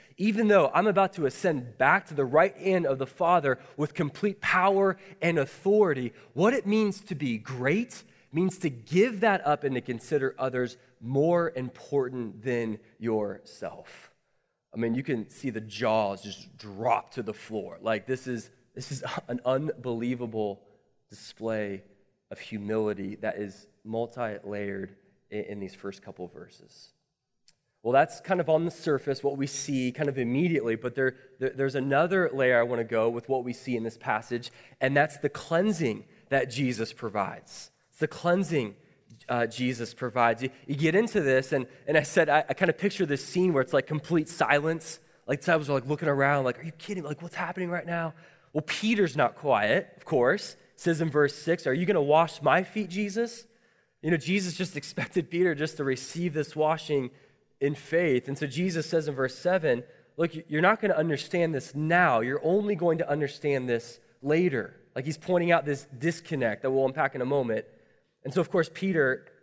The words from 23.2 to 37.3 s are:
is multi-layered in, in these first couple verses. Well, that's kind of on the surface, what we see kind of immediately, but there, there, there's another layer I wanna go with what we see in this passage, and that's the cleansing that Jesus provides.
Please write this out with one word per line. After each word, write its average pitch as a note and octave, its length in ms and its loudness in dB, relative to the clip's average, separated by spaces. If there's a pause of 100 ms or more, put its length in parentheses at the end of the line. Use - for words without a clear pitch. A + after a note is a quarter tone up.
is G2+ 300 -10 (160)
multi-layered G#2 1120 -6 (380)
in, G#2 120 -6
in G2+ 160 -10
these F#2+ 140 -12
first - 260 -12
couple F2+ 280 -14
verses. - 640 -20 (920)
Well, A#2 100 0
that's C#3+ 280 4
kind F#3 200 0
of D#3 80 0
on D#3+ 160 4
the E3+ 60 -2
surface, C#3 540 -2
what C#3 120 0
we C3+ 120 -2
see C3 420 -2
kind D3 180 -4
of C3 80 -4
immediately, B2+ 600 0
but B2 180 -6
there, C3 220 0 (240)
there, C3 160 0
there's C3+ 180 -2
another D3 580 2
layer B2+ 280 4
I - 20 4
wanna A#2+ 220 0
go A2+ 240 2
with A#2+ 200 -4
what C3 140 0
we B2 100 -6
see A#2+ 240 -6
in A2+ 60 -2
this A2+ 160 -8
passage, A#2+ 540 -4 (280)
and C#3 160 2
that's D3 220 2
the D3 100 -2
cleansing E3 760 0 (240)
that C#3 200 0
Jesus A#2+ 440 -2
provides. - 800 -6 (180)